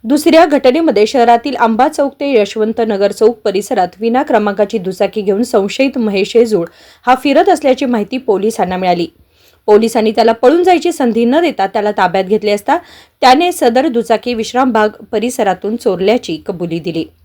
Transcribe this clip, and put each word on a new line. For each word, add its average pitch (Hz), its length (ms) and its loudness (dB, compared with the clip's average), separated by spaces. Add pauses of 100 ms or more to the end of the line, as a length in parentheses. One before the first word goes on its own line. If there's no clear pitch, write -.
दुसऱ्या 302 420 4
घटनेमध्ये 269 640 2
शहरातील 240 480 2
आंबा 226 320 0
चौक 285 320 -2
ते 277 220 0
यशवंत 214 460 -4
नगर 202 240 0
चौक 233 260 0
परिसरात 196 500 -2 (120)
विना 233 240 0
क्रमांकाची 214 540 -2
दुचाकी 196 440 -4
घेऊन 202 220 -2
संशयित 240 540 -2
महेश 208 340 -2
शेजूळ 214 340 2 (420)
हा 254 80 4
फिरत 294 340 2
असल्याची 277 360 0
माहिती 240 320 -4
पोलिसांना 190 600 -2
मिळाली. 180 300 -2 (580)
पोलिसांनी 220 460 2
त्याला 226 200 2
पळून 262 320 2
जायची 349 280 2
संधी 233 340 0
न 269 160 2
देता 202 260 -2
त्याला 208 240 -2
ताब्यात 190 320 0
घेतले 208 280 -2
असता, 233 260 -2 (440)
त्याने 285 300 4
सदर 262 360 0
दुचाकी 233 460 -2
विश्रामबाग 220 560 0 (220)
परिसरातून 214 640 -2
चोरल्याची 190 720 -2
कबुली 170 340 -8
दिली. 165 260 -6 (200)